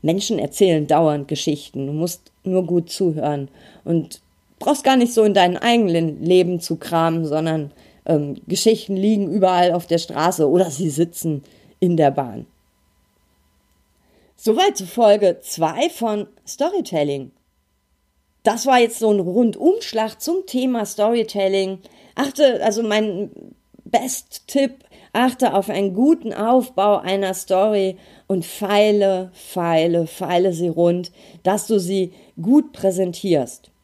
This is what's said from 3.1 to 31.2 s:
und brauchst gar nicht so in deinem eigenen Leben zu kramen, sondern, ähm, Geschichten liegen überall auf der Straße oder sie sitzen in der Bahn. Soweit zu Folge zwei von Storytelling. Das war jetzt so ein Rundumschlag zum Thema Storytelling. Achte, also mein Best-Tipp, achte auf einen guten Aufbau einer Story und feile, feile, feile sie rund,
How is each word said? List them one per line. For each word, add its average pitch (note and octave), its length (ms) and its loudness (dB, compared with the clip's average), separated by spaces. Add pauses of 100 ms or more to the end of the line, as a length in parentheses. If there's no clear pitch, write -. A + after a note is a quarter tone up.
und E3 380 -2 (360)
brauchst - 240 -2
gar C4 140 4
nicht A#3+ 160 2
so A3 120 4
in G#3 100 4
deinem F3+ 240 4
eigenen E3+ 680 0
Leben F3+ 340 4
zu E3 180 -6
kramen, E3 500 -2
sondern, D#3 440 -2 (360)
ähm, D3 400 -2
Geschichten G3+ 500 0
liegen G3+ 340 0
überall F3+ 420 2
auf E3+ 140 -4
der E3+ 120 0
Straße D#3+ 500 0
oder F3 220 2
sie D#3 180 -4
sitzen D#3 560 -4 (360)
in F3 180 2
der C#3+ 140 4
Bahn. A#2 340 -8 (1900)
Soweit F4+ 420 0
zu F#3+ 80 -10
Folge G#3 560 2
zwei E3 480 -2
von G#3 380 -6 (180)
Storytelling. D3 840 -4 (1120)
Das A3+ 220 0
war C4 140 4
jetzt A#3 200 2
so A3 120 2
ein G3+ 100 2
Rundumschlag A3 1000 0
zum F#4 280 -4
Thema B3 400 -2
Storytelling. G3 960 0 (340)
Achte, C4+ 500 2
also A3 180 0
mein G#3 480 -2 (540)
Best-Tipp, - 1000 -4 (320)
achte B3 380 0
auf G3 160 0
einen G3 240 -2
guten A#3+ 400 0
Aufbau G#3+ 640 2
einer F#3+ 360 -2
Story F#3+ 640 0 (300)
und F3+ 180 -2
feile, G3+ 880 0
feile, E3+ 760 0
feile F3+ 440 0
sie E3+ 140 -4
rund, E3+ 460 0 (320)